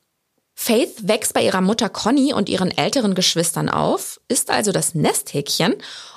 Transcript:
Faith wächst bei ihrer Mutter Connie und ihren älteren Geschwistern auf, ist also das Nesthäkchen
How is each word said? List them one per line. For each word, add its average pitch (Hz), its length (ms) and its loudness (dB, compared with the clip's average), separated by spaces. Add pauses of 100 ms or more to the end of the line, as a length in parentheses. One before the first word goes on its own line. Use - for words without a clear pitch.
(540)
Faith 240 520 0
wächst 214 280 0
bei 240 100 2
ihrer 190 160 2
Mutter 196 300 2
Connie 277 420 2
und 208 160 0
ihren 180 220 0
älteren 190 440 0
Geschwistern 165 540 0
auf, - 500 0 (100)
ist - 220 -2
also 208 220 2
das 160 220 -2
Nesthäkchen 165 800 0 (420)